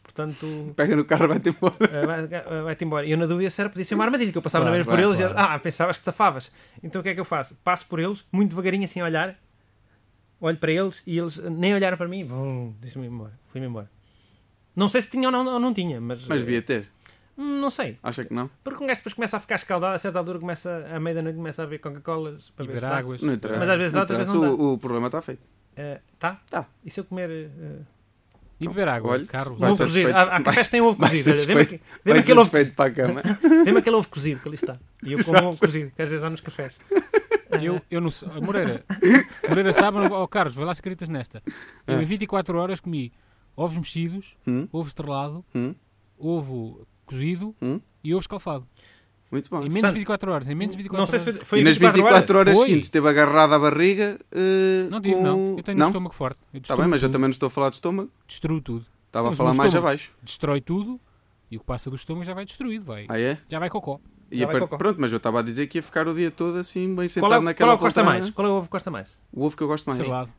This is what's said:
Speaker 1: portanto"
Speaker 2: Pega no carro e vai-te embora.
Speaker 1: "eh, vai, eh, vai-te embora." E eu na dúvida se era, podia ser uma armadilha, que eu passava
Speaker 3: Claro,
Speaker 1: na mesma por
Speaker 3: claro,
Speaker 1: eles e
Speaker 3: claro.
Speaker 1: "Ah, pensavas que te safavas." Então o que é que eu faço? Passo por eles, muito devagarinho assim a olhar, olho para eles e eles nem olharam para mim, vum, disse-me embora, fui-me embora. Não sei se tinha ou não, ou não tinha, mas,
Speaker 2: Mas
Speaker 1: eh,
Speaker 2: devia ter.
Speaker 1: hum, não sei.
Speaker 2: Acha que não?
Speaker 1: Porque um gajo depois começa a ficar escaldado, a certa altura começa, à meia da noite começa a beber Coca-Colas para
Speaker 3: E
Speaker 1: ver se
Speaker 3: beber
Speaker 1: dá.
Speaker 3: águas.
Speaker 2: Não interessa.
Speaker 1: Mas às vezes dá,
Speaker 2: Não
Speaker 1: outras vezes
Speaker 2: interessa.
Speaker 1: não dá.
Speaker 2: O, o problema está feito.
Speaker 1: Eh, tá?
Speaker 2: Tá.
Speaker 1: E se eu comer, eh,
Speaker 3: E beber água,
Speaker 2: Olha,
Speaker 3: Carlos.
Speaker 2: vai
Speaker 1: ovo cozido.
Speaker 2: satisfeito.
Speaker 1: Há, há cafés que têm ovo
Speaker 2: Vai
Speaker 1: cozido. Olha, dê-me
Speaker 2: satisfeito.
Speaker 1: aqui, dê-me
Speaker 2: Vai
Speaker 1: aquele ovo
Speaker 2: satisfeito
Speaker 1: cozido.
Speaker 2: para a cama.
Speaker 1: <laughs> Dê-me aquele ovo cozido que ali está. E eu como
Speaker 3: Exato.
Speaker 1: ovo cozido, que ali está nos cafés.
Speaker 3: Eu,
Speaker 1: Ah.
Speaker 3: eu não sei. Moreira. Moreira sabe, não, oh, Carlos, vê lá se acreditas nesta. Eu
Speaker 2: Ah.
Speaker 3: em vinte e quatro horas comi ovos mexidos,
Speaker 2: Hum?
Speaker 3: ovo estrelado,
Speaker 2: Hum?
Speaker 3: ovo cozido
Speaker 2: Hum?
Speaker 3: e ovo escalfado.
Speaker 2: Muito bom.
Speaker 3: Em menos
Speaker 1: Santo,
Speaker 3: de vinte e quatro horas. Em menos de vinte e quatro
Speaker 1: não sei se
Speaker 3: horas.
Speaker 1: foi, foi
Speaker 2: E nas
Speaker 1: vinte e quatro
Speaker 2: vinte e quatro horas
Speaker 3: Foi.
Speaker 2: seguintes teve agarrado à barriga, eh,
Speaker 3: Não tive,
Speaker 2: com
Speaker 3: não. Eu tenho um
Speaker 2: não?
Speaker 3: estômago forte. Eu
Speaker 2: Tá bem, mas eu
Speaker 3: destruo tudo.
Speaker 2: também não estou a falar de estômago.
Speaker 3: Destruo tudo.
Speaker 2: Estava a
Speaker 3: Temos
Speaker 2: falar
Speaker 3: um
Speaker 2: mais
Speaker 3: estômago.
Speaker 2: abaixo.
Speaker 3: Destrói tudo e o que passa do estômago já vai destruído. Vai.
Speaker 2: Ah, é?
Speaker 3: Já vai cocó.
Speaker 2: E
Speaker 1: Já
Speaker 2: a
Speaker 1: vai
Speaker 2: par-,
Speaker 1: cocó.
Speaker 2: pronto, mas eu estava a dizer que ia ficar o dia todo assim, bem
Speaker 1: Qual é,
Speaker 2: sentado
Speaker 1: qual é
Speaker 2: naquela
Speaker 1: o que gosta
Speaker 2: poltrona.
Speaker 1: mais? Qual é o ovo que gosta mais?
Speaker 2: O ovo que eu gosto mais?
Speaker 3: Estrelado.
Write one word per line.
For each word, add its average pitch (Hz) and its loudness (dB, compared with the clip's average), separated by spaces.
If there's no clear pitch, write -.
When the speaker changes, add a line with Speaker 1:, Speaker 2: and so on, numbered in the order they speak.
Speaker 1:
portanto" 151 -10
Speaker 2:
Pega 151 2
no 147 4
carro 156 4
e - 4
vai-te - 0
embora. 175 0
Speaker 1:
"eh, 151 0
vai, 160 -4
eh, 160 -8
vai-te 160 -6
embora." 151 -2
E 151 -2
eu 156 2
na 170 0
dúvida 175 -2
se - -8
era, 202 -4
podia 185 -8
ser 208 -4
uma 214 2
armadilha, 240 0
que 170 -8
eu 160 -2
passava 160 0
Speaker 3:
Claro, 165 2
Speaker 1:
na 175 2
mesma 135 0
por - 6
Speaker 3:
claro, 202 4
Speaker 1:
eles 170 0
e 190 0
Speaker 3:
claro. 196 2
Speaker 1:
"Ah, - -4
pensavas 165 -2
que - -18
te - -20
safavas." 165 0
Então 175 -10
o - -14
que 190 -4
é 175 -4
que 185 -6
eu 180 -6
faço? 139 -6
Passo 175 -2
por 165 -6
eles, 196 -4
muito 190 2
devagarinho 190 -2
assim 180 -10
a 175 -2
olhar, 170 -2
olho 160 -2
para 160 0
eles 185 -2
e 165 -4
eles 170 -4
nem 175 -2
olharam 190 0
para 175 -4
mim, 185 -10
vum, 127 -8
disse-me 123 -12
embora, 110 -14
fui-me 131 -8
embora. 107 -10
Não 196 2
sei 247 2
se 240 -14
tinha 254 -2
ou 262 2
não, 254 0
ou 254 -2
não 247 0
tinha, 170 -4
mas, 120 -10
Speaker 2:
Mas 147 -2
Speaker 1:
eh, 117 -6
Speaker 2:
devia 117 0
ter. 113 -4
Speaker 1:
hum, 285 -4
não 277 -2
sei. 139 -6
Speaker 2:
Acha 120 -8
que - -10
não? 123 -6
Speaker 1:
Porque 269 -10
um 277 -4
gajo 254 -2
depois 202 -14
começa 226 -6
a - -8
ficar 214 -6
escaldado, 185 -2
a 170 -6
certa 185 -6
altura 175 -6
começa, 170 -10
à 165 -8
meia 165 -4
da 160 -4
noite 160 -6
começa 165 -10
a 156 -8
beber 147 -12
Coca-Colas 151 -10
para 139 -12
Speaker 3:
E - -10
Speaker 1:
ver 127 -10
se 117 -6
Speaker 3:
beber 131 -6
Speaker 1:
dá. 139 -2
Speaker 3:
águas. 127 -8
Speaker 2:
Não 147 -2
interessa. 110 -4
Speaker 1:
Mas 170 -2
às 185 -6
vezes 175 -4
dá, 160 -4
Speaker 2:
Não 196 2
Speaker 1:
outras - -4
vezes 190 -4
Speaker 2:
interessa. 156 2
Speaker 1:
não 123 0
dá. 151 -2
Speaker 2:
O, 139 0
o 120 -4
problema 120 -6
está 151 -8
feito. - -16
Speaker 1:
Eh, 143 -14
tá? 185 -8
Speaker 2:
Tá. - -8
Speaker 1:
E 180 -16
se - -12
eu 190 -10
comer, 180 -8
eh, 156 -12
Speaker 3:
E 165 -6
beber 180 -2
água, 117 -2
Speaker 2:
Olha, 131 0
Speaker 3:
Carlos. 131 -8
Speaker 2:
vai - 4
Speaker 1:
ovo 196 2
cozido. 180 2
Speaker 2:
satisfeito. 185 6
Speaker 1:
Há, 185 0
há 156 2
cafés 180 4
que - -10
têm 240 4
ovo 226 4
Speaker 2:
Vai 151 4
Speaker 1:
cozido. 151 4
Olha, 147 6
dê-me 147 0
Speaker 2:
satisfeito. 165 0
Speaker 1:
aqui, - -18
dê-me 208 4
Speaker 2:
Vai 160 8
Speaker 1:
aquele 247 10
ovo 202 8
Speaker 2:
satisfeito 143 4
Speaker 1:
cozido. - -
Speaker 2:
para 143 4
a 127 0
cama. 320 8
Speaker 1:
<laughs> - 6
Dê-me 202 6
aquele 226 4
ovo 214 2
cozido 143 -6
que - -14
ali 151 -10
está. 127 -6
E 135 -8
eu 143 0
como 170 4
Speaker 3:
Exato. 180 8
Speaker 1:
ovo 165 -4
cozido, 151 0
que 160 -6
ali 156 -4
está 156 -4
nos 160 -8
cafés. - -12
Speaker 3:
Eu, 175 -2
Speaker 1:
Ah. - -8
Speaker 3:
eu 170 -2
não 165 -2
sei. - -14
Moreira. 170 -2
Moreira 190 2
sabe, 202 4
não, 196 2
oh, - -4
Carlos, 156 -2
vê 143 -8
lá 175 -4
se - -14
acreditas 185 -10
nesta. 127 -10
Eu 131 0
Speaker 2:
Ah. - 2
Speaker 3:
em 156 0
vinte 196 -4
e 202 -4
quatro 185 -2
horas 185 -4
comi 143 -6
ovos 165 -4
mexidos, 170 -6
Speaker 2:
Hum? 127 -2
Speaker 3:
ovo 156 -6
estrelado, 147 -8
Speaker 2:
Hum? 127 -4
Speaker 3:
ovo 135 -6
cozido 175 -6
Speaker 2:
Hum? 135 -4
Speaker 3:
e 151 -4
ovo 185 0
escalfado. 151 -10
Speaker 2:
Muito 139 -6
bom. 175 -6
Speaker 3:
Em - -4
menos 185 0
Speaker 1:
Santo, 202 4
Speaker 3:
de - -6
vinte 202 -4
e - -8
quatro 202 -4
horas. 139 -4
Em 147 -6
menos 185 -6
de 196 -12
vinte 196 -12
e - -12
quatro 190 -2
Speaker 1:
não 190 2
sei - 0
se 170 -4
Speaker 3:
horas. 208 -6
Speaker 1:
foi, - -16
foi 208 2
Speaker 2:
E - 8
nas 156 8
Speaker 1:
vinte - 0
e 185 8
quatro - -
Speaker 2:
vinte 220 6
e 220 10
quatro 190 8
horas 196 8
Speaker 3:
Foi. 247 8
Speaker 2:
seguintes 170 2
teve 151 2
agarrado 147 6
à 151 6
barriga, 185 2
eh, 190 2
Speaker 3:
Não 208 -6
tive, 190 2
Speaker 2:
com 185 2
Speaker 3:
não. 190 2
Eu 175 -10
tenho 196 -2
um - 6
Speaker 2:
não? 156 6
Speaker 3:
estômago 180 -2
forte. - -6
Eu 135 -14
Speaker 2:
Tá 131 -2
bem, 147 2
mas 147 2
eu 139 4
Speaker 3:
destruo - 0
tudo. - 0
Speaker 2:
também 135 2
não 135 2
estou 131 -2
a - -4
falar 139 0
de - -6
estômago. 190 -4
Speaker 3:
Destruo 156 -4
tudo. 117 -10
Speaker 2:
Estava 117 -2
a - 2
Speaker 3:
Temos 139 -2
Speaker 2:
falar 127 4
Speaker 3:
um 127 4
Speaker 2:
mais 139 4
Speaker 3:
estômago. 170 2
Speaker 2:
abaixo. 143 -2
Speaker 3:
Destrói 143 -4
tudo 208 -6
e - -12
o - -14
que - -20
passa 127 -8
do 131 -8
estômago 165 -10
já 185 -10
vai 196 -12
destruído. 226 -10
Vai. 107 -14
Speaker 2:
Ah, 113 -4
é? 135 -2
Speaker 3:
Já 160 -8
vai 175 -4
cocó. 143 -8
Speaker 2:
E 123 -8
Speaker 1:
Já 123 0
Speaker 2:
a 139 0
Speaker 1:
vai 156 -2
Speaker 2:
par-, - 2
Speaker 1:
cocó. 151 -6
Speaker 2:
pronto, 190 0
mas 123 0
eu 117 -2
estava 117 -2
a - 2
dizer 120 -6
que 165 -8
ia 156 -4
ficar 160 -4
o 160 -4
dia 170 -2
todo 170 -6
assim, 180 -6
bem 190 -4
Speaker 1:
Qual 180 -4
é, 175 -2
Speaker 2:
sentado 196 0
Speaker 1:
qual 226 6
é - -2
Speaker 2:
naquela 226 4
Speaker 1:
o 220 6
que - -2
gosta 220 2
Speaker 2:
poltrona. 170 4
Speaker 1:
mais? 208 -6
Qual 202 -2
é 202 2
o - 2
ovo 175 -4
que - -18
gosta 185 -8
mais? 98 -10
Speaker 2:
O 131 -4
ovo 151 -2
que 160 -4
eu 147 -2
gosto 147 -4
mais? 131 -4
Speaker 3:
Estrelado. 127 -4